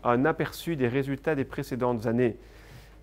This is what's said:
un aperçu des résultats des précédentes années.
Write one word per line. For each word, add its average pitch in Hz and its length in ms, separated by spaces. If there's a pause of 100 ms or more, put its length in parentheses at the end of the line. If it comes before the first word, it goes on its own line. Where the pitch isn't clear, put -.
un 120 220
aperçu 156 500
des 127 140
résultats 139 480
des 135 80
précédentes 123 640
années. 117 300 (680)